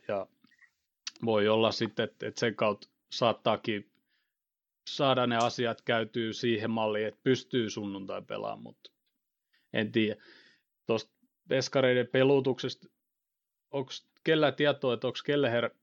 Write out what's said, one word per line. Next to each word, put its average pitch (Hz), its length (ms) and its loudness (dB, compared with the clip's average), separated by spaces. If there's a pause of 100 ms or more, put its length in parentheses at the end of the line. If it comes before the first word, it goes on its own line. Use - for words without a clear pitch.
ja 98 200 -4 (1000)
voi 107 220 2
olla 110 240 4
sitten, 113 320 -4
että, - 240 -8
että 110 120 -10
sen 113 160 0
kautta 107 320 -2 (240)
saattaakin 107 800 -2 (1000)
saada 135 380 2
ne 120 100 0
asiat 117 440 0
käytyy 113 520 -2
siihen 113 380 -2
malliin, 107 360 -2
että - 160 -10
pystyy 123 460 0
sunnuntai 98 520 -8
pelaamaan, 104 420 -8
mut - 280 -20 (840)
en 110 180 0
tiedä. 110 300 2 (640)
Tosta - 320 -4 (320)
veskareiden 127 580 2
pelutuksesta, 135 800 0 (840)
onks - 360 -8 (160)
kellä 156 280 4
tietoa, 139 420 2
että 117 140 -2
onks - 160 -6
Kelleher 120 460 2 (140)